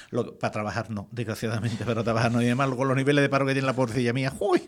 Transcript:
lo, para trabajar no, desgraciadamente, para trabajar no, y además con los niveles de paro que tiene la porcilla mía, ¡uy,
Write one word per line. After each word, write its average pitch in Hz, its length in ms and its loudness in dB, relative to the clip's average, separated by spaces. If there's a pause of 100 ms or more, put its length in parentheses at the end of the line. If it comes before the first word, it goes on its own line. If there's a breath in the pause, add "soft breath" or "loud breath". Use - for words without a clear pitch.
(100)
lo, - 280 -4
para 110 140 -2
trabajar 107 380 -4
no, 101 200 -8
desgraciadamente, 110 760 -4
para 113 180 0
trabajar 113 260 2
no, 120 120 2
y - 20 2
además 123 300 2
con 127 120 0
los 131 80 2
niveles 139 280 4
de 139 80 2
paro 135 160 2
que 135 80 2
tiene 135 100 0
la 135 80 0
porcilla 120 400 0
mía, 131 260 -2
¡uy, 381 300 2